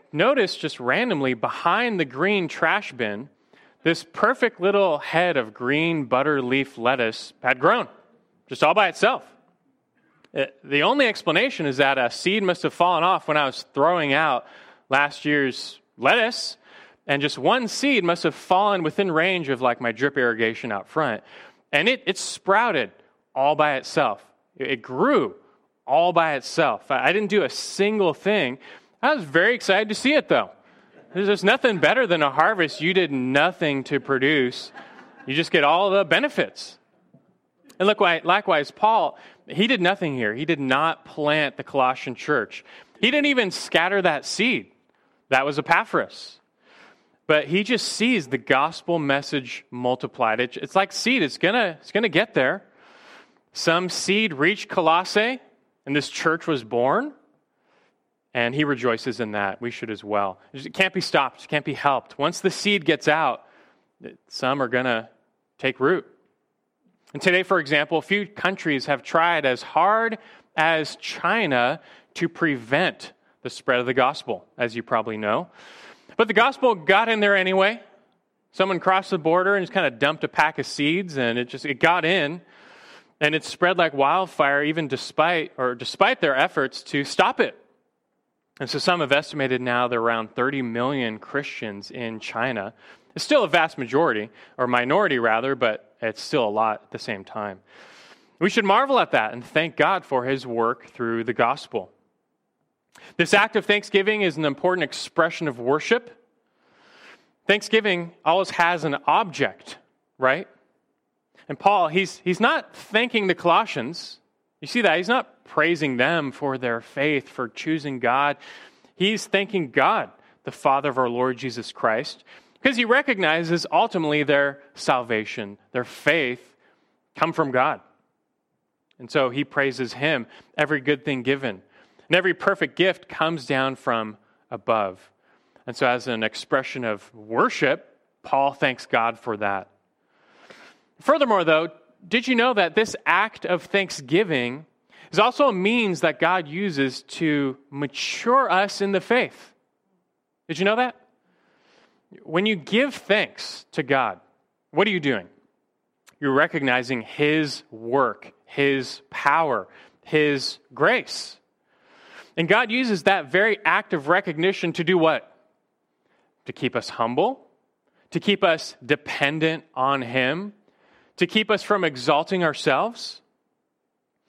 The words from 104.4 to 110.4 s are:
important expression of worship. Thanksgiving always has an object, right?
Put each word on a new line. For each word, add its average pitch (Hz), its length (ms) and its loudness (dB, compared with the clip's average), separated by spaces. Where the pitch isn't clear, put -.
important 170 400 0
expression - 640 -2
of 120 100 -6
worship. 151 640 -2
Thanksgiving 196 680 0
always 175 260 2
has 170 340 2
an 143 120 -2
object, - 720 -2
right? 135 300 0